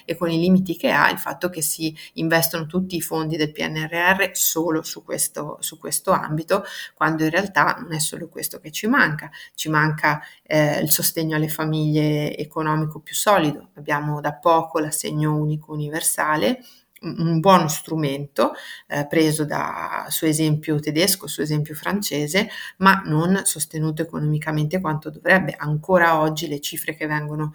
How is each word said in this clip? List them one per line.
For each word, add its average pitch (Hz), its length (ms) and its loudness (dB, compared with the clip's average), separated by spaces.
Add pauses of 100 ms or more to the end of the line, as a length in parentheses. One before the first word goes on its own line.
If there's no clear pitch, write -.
e 165 120 -6
con 170 140 -2
i 165 80 2
limiti 180 380 4
che - 140 0
ha - 200 4
il 170 60 -2
fatto - 320 -6
che 170 140 -10
si 156 340 -4 (180)
investono 165 520 0
tutti 180 300 -2
i 160 40 -4
fondi 160 380 -2
del 151 140 0
P - 80 -8
N 156 260 -2
R 165 80 -8
R 185 380 2
solo 160 500 0
su - 200 -12
questo, - 580 -6
su - 180 -10
questo - 320 -4
ambito, 160 540 0 (300)
quando 156 300 0
in 156 60 2
realtà 175 500 2
non 165 140 -8
è 151 60 -2
solo 156 280 -6
questo - 300 -10
che 156 120 -16
ci 156 160 -6
manca. 160 440 2 (240)
Ci - 160 -6
manca, 151 500 2 (220)
eh, 151 380 2
il 151 100 0
sostegno 160 460 0
alle 156 120 2
famiglie 151 880 0
economico 156 640 -2
più - 140 -12
solido. 185 600 2
Abbiamo 147 440 -2
da 147 140 -4
poco 165 440 2
l'assegno 151 580 -2
unico 151 360 -2
universale, 156 880 0 (360)
un, 165 200 -8
un 165 220 2
buono 175 280 8
strumento, 151 840 -2 (320)
eh, 147 200 -4
preso 156 380 2
da, 147 640 -4
su 151 160 -2
esempio 156 560 2
tedesco, 156 460 0
su - 160 -6
esempio 151 320 -2
francese, 175 720 -2 (300)
ma 190 260 4
non 175 400 2
sostenuto 156 560 -2
economicamente 151 800 -2
quanto 156 300 -4
dovrebbe. 170 440 0
Ancora 160 680 2
oggi 156 280 0
le 147 120 -4
cifre - 340 -8
che 156 120 -6
vengono, 151 480 -4